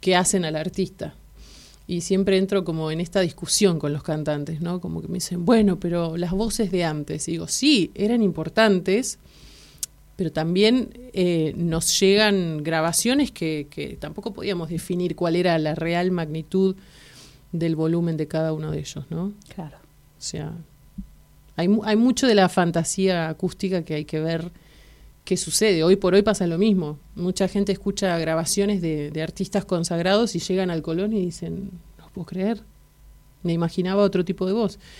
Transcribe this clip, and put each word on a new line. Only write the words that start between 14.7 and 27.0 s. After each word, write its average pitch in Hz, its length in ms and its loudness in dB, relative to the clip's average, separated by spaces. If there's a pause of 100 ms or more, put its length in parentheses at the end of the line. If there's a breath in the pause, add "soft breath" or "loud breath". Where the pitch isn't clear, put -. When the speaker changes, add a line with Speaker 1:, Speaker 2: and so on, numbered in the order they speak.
Speaker 1:
cuál 170 180 0
era 175 240 2
la 156 160 -2
real 170 380 0
magnitud 175 640 0 (760 soft breath)
del 165 220 0
volumen 160 420 0
de 156 120 -4
cada 160 240 -2
uno 156 180 -6
de 151 100 -4
ellos", 143 300 -10
¿no? 180 220 -6 (220)
Speaker 2:
Claro. 160 240 -14
Speaker 1:
O - 420 -20
sea, - 320 -8 (1040)
hay 170 120 2
mu-, 214 160 4
hay 214 100 2
mucho 247 320 4
de 226 80 6
la 190 140 8
fantasía 170 800 2
acústica 180 560 -2
que 165 100 -6
hay 151 100 -4
que 156 140 -4
ver 165 320 -2 (760 soft breath)
qué 185 120 0
sucede. 170 480 2
Hoy 185 100 8
por 185 200 2
hoy 208 80 8
pasa 196 260 2
lo 165 100 -2
mismo. 185 400 2 (160)